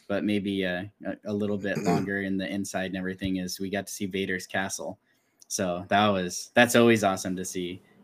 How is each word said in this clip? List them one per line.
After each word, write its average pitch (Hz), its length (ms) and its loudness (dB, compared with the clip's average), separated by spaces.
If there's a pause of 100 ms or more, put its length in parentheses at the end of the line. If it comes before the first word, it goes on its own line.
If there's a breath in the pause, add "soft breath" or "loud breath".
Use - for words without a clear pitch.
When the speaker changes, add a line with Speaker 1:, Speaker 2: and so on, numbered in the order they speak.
Speaker 1:
but 98 160 -2
maybe, 98 420 0
uh, 90 180 -2 (220)
a, 95 100 -4 (100)
a 107 80 -4
little 104 240 0
bit 98 200 -2
Speaker 2:
<clears throat> 101 60 -4
Speaker 1:
longer 98 380 0
in 95 160 -2
the 95 100 -2
inside 98 400 -4
and 92 100 -6
everything, 95 400 -2
is 90 220 -6
we 95 100 -4
got 98 180 -2
to - 60 -10
see 104 120 -6
Vader's 95 420 -2
castle. 95 500 -4 (520)
So 90 400 -2
that 104 180 4
was, 92 460 -2
that's 120 220 6
always 117 280 8
awesome 92 320 0
to 92 80 -4
see. 90 380 -6 (220 soft breath)